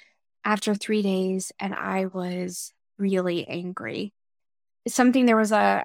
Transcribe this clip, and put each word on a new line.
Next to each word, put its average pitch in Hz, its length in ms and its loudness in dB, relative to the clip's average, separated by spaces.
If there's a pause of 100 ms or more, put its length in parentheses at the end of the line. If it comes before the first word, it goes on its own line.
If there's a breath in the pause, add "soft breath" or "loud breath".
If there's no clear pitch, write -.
(440 soft breath)
after 208 300 0
three 214 280 -2
days, 190 560 -2
and 190 160 -6
I 190 320 -4
was 180 680 -8 (260)
really 180 500 0
angry. 180 640 -8 (760)
Something, 247 380 4
there 226 100 6
was 214 160 2
a, 202 320 4